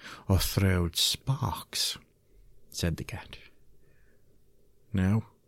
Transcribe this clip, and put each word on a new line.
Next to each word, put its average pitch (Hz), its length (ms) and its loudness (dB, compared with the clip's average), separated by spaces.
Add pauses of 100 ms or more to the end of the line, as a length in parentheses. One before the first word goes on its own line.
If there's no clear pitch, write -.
(280)
or 98 120 6
throw 92 460 2
out 80 120 -4
sparks?" - 1000 -2 (720)
said 82 280 -2
the - 80 -8
cat. - 320 -12 (1500)
"No." 98 320 2 (240)